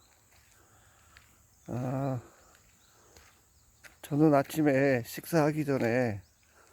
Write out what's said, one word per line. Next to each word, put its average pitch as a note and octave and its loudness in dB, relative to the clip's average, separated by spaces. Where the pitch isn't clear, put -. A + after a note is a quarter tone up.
아, C3 -6
저는 D3+ 4
아침에 C#3 2
식사하기 D#3 -2
전에 A#2+ -2